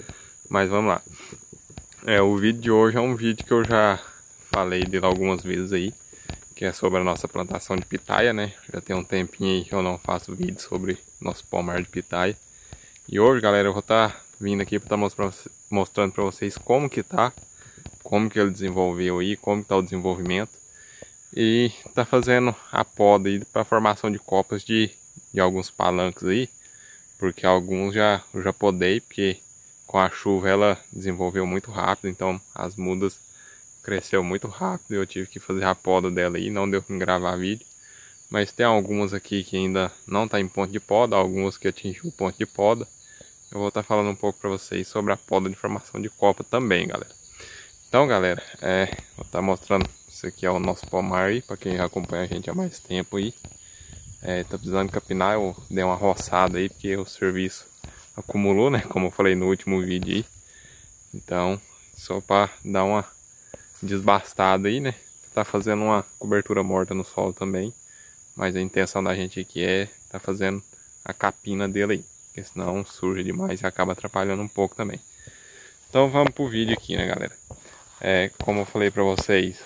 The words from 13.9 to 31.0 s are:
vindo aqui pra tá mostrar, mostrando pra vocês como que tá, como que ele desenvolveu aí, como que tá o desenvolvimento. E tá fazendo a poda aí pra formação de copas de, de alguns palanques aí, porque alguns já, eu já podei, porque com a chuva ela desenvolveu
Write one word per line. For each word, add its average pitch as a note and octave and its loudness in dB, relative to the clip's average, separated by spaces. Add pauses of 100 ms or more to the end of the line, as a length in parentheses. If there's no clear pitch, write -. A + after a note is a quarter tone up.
vindo G2+ -2
aqui G2+ -2
pra - -12
tá G#2+ 0
mostrar, G2+ -2 (380)
mostrando G2 0
pra G#2 -2
vocês G2 -4
como C#3 0
que B2 -6
tá, A#2 0 (680)
como G#2+ 0
que G#2+ -2
ele G2+ 4
desenvolveu F2+ 0
aí, G2 -2
como G#2 -2
que - -8
tá G2+ 2
o F#2+ 4
desenvolvimento. F2+ -4 (720)
E A#2 2 (220)
tá B2+ 0
fazendo B2 2 (200)
a A2+ 2
poda G2+ 6
aí G2 -2
pra - -2
formação G#2+ 2
de F#2+ -2
copas G2 -2
de, A2 2 (420)
de G2 0
alguns F#2 2
palanques F2+ 0
aí, A2 0 (680)
porque - -2
alguns F#2 2
já, G#2 4 (120)
eu G2 -6
já F#2+ 0
podei, F#2 2
porque F#2+ -2 (500)
com - 0
a F#2+ 6
chuva G2 0
ela G2+ 4 (140)
desenvolveu F#2 -2